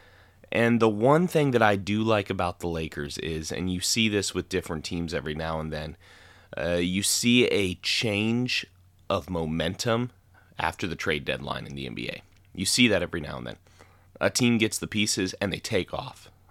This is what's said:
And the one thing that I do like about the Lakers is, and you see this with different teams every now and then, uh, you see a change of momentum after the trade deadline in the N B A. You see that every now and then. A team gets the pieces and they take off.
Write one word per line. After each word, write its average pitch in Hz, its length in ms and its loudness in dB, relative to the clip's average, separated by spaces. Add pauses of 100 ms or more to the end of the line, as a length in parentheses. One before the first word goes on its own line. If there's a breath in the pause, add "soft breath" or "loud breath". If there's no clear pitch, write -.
(520 soft breath)
And 117 260 4
the 113 100 6
one 131 380 4
thing 147 260 2
that 113 100 4
I 104 140 6
do 101 260 0
like 107 260 2
about 92 300 -2
the 87 100 -4
Lakers 78 500 -6
is, 80 320 -6
and 92 220 -2
you 90 80 -2
see 110 280 2
this 104 260 0
with 90 140 -2
different 85 360 -4
teams 85 300 -4
every 76 200 -4
now 80 240 -4
and 78 140 -6
then, 76 240 -8 (600 loud breath)
uh, 85 180 -2
you 90 280 0
see 120 440 4
a 92 300 0
change 113 920 -2 (420)
of 92 220 -2
momentum 87 800 -2 (480 soft breath)
after 82 280 -2
the 82 100 -4
trade 76 280 -2
deadline 65 420 -6
in 69 80 -12
the 67 120 -8
N 58 80 -10
B 60 140 -8
A. - 140 -12 (320)
You 92 100 -4
see 120 240 4
that 92 140 4
every 85 180 -4
now 73 160 -8
and 60 100 -10
then. 57 100 -10 (640 soft breath)
A 101 100 4
team 120 260 4
gets 110 220 2
the 85 80 -6
pieces 104 480 0
and 98 180 -2
they - 60 -4
take 95 340 -2
off. 67 380 -10 (200)